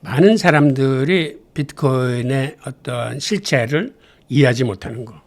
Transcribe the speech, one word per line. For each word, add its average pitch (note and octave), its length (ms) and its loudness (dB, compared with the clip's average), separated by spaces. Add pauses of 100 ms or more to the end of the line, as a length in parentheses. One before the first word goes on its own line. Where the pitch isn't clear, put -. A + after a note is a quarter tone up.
많은 G3 360 4
사람들이 D3 1000 2 (140)
비트코인의 C3 1120 -2
어떠한 B2 540 -8
실체를 D3+ 760 -2 (340)
이해하지 B2+ 340 2
못하는 A2+ 420 -8
거 G2 220 -20